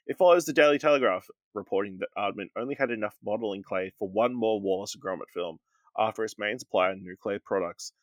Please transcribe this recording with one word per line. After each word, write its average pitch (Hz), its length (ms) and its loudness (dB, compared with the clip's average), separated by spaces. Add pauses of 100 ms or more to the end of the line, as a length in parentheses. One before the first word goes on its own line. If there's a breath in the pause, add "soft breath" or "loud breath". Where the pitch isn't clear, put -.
It 139 100 -6
follows 175 280 6
the 156 80 -4
Daily 147 260 6
Telegraph 127 500 2 (260)
reporting 98 440 -2
that 92 180 -4
Aardman 98 400 -4
only 131 180 -4
had 135 160 -2
enough 107 340 -4
modelling 104 380 -4
clay 95 360 -4
for 101 100 -4
one 113 260 2
more 110 260 0
Wallace 95 340 -2
and 98 80 -16
Gromit 92 300 -6
film 87 260 -6 (400)
after 110 260 0
its - 140 -8
main 104 200 -4
supplier, 95 380 2
New 92 240 -14
Clay 101 180 -4
Products, 92 540 -4 (100)